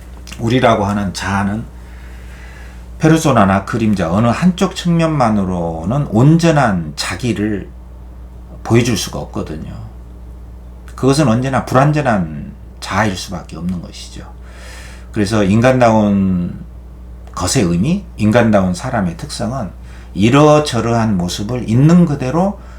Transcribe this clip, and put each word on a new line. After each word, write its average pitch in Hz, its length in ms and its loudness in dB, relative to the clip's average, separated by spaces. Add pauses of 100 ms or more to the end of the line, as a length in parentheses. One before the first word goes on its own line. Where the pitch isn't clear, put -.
(380)
우리라고 117 460 2
하는 101 300 -2
자아는 101 500 -2 (1300)
페르소나나 120 680 4
그림자, 101 480 0
어느 107 140 4
한쪽 175 500 2
측면만으로는 107 1300 0
온전한 131 880 4
자기를 101 760 -4 (920)
보여줄 117 360 2
수가 - 220 -6
없거든요. 80 540 -10 (1200)
그것은 139 340 2
언제나 127 360 0
불완전한 117 880 2 (280)
자아일 95 360 -2
수밖에 87 400 -10
없는 87 240 -4
것이죠. - 500 -16 (840)
그래서 104 320 2
인간다운 104 1160 4 (720)
것의 107 300 0
의미, 107 400 0 (140)
인간다운 104 560 4
사람의 95 420 -2
특성은 117 540 -6 (420)
이러저러한 117 1040 4
모습을 104 540 -4
있는 156 340 6
그대로 147 560 -2 (180)